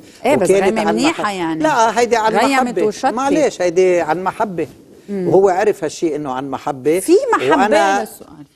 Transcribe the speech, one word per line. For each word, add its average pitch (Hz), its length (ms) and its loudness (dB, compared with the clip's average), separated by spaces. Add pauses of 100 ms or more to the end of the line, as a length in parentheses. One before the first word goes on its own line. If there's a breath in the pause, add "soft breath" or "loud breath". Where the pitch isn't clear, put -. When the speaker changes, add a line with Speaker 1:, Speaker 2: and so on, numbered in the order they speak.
(240 loud breath)
Speaker 1:
إيه، 277 120 4
بس 190 140 0
Speaker 2:
وكانت 190 140 4
Speaker 1:
غيمة 220 160 0
Speaker 2:
عن 214 140 0
Speaker 1:
منيحة 294 280 0
Speaker 2:
مح-، 214 80 -2
Speaker 1:
يعني. 185 320 -4
Speaker 2:
لا، 233 380 2
هيدي 233 160 2
عن 220 200 0
Speaker 1:
غيمة 262 260 2
Speaker 2:
محبة. 185 200 -2
Speaker 1:
وشتي. 214 280 -2
Speaker 2:
معلش، 269 520 0
هيدي 180 380 2
عن 165 240 -2
محبة. 180 420 -4 (420)
Speaker 1:
مم. 190 200 -4
Speaker 2:
وهو 196 200 4
عرف 190 360 0
هالشي 151 320 -4
إنه 147 160 -8
عن 135 180 -6
محبة. 147 500 -2
Speaker 1:
في 311 120 0 (200)
محبة، 143 180 0
Speaker 2:
وأنا، 202 500 2
Speaker 1:
للسؤال، 160 440 -14 (120)